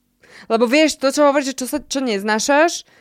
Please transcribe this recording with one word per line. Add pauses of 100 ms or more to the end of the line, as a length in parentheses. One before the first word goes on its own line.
(460)
Lebo
vieš,
to,
čo
hovoríš,
že
čo
sa,
čo
neznášaš, (140)